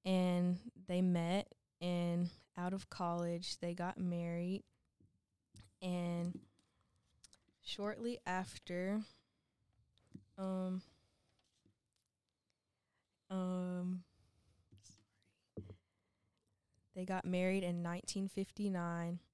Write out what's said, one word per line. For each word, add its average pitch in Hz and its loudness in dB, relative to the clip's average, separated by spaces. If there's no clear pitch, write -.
And 180 4
they 180 2
met, 180 4
and 175 2
out 180 -2
of 196 -6
college, 175 -2
they 175 -2
got 175 -2
married. 175 0
And 175 0
shortly 220 -4
after, 190 -2
um, 185 -2
um, 180 0
they 185 -4
got 185 -2
married 185 4
in 175 0
nineteen 175 -2
fifty-nine. 175 -2